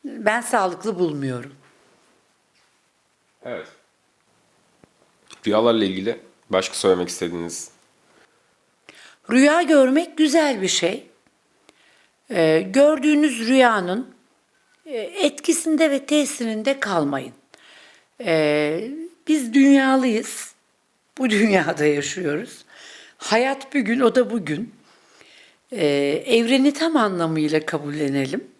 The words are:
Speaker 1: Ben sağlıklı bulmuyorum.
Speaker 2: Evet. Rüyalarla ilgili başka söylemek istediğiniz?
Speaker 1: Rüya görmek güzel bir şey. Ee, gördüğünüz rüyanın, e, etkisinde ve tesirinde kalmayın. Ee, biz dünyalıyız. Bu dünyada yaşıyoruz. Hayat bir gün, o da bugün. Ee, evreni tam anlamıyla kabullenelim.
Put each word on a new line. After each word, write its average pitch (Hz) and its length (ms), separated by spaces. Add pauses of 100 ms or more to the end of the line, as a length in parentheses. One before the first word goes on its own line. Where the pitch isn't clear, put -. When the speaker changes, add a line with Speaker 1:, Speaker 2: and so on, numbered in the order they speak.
Speaker 1:
Ben 226 360
sağlıklı 190 580
bulmuyorum. 139 560 (1900)
Speaker 2:
Evet. 101 220 (1800)
Rüyalarla 110 380
ilgili 95 360 (300)
başka 95 240
söylemek 90 340
istediğiniz? 85 640 (1600)
Speaker 1:
Rüya 294 320
görmek 285 560
güzel 294 440
bir 185 60
şey. 190 380 (1200)
Ee, 165 400
gördüğünüz 285 760
rüyanın, 233 680 (720)
e, 269 120
etkisinde 311 920
ve 277 160
tesirinde 269 720
kalmayın. 143 520 (920)
Ee, 156 680 (380)
biz 262 260
dünyalıyız. 262 1000 (640)
Bu 262 120
dünyada 190 540
yaşıyoruz. 151 800 (540)
Hayat 262 560
bir 285 60
gün, 233 200
o 233 140
da 240 160
bugün. 185 440 (1000)
Ee, 143 540
evreni 254 460
tam 320 240
anlamıyla 160 680
kabullenelim. 143 800 (160)